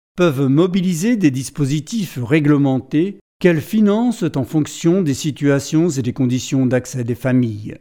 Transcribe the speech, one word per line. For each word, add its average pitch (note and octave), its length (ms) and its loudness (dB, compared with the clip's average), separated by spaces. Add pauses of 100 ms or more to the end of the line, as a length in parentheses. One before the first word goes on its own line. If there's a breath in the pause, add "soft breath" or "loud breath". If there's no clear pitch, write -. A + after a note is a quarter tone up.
(160)
peuvent C#3+ 320 2
mobiliser F3+ 720 2
des F3 120 2
dispositifs D3 920 -4
réglementés C#3+ 960 0 (200)
qu'elles E3+ 220 4
financent A3 640 0 (100)
en C3+ 100 -2
fonction E3 560 0
des D3 120 0
situations D3 760 0
et C3+ 120 -2
des B2 120 -4
conditions B2+ 520 0
d'accès B2 380 -2
des A#2 120 -4
familles. A#2 640 -2